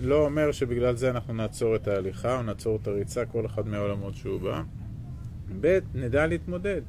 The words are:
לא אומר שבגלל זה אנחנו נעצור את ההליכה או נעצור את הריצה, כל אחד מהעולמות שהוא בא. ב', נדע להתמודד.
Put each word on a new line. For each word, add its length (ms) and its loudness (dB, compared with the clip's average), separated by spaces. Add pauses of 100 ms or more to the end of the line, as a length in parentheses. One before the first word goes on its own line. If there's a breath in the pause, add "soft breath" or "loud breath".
לא 240 6
אומר 260 4
שבגלל 440 2
זה 140 2
אנחנו 240 -2
נעצור 420 2
את 120 -2
ההליכה 500 0
או 60 -2
נעצור 380 0
את 60 -6
הריצה, 380 -2
כל 200 -2
אחד 220 -4
מהעולמות 480 -2
שהוא 260 -4
בא. 200 -2 (1000)
ב', 180 6 (160)
נדע 320 4
להתמודד. 600 -2